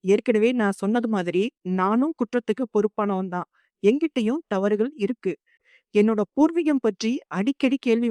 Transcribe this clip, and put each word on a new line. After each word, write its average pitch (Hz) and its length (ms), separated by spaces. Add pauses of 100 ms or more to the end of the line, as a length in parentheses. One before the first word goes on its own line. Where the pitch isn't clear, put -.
ஏற்கனவே 214 460 (120)
நான் 202 180
சொன்னது 226 300
மாதிரி 180 340 (360)
நானும் 240 380
குற்றத்துக்கு 240 560
பொறுப்பானவன் 202 600
தான். 180 140 (360)
என்கிட்டயும் 262 640
தவறுகள் 208 440 (140)
இருக்கு. 190 280 (640)
என்னோட 214 260 (140)
பூர்வீகம் 311 500
பற்றி 220 260 (260)
அடிக்கடி 254 500
கேள்வி 233 220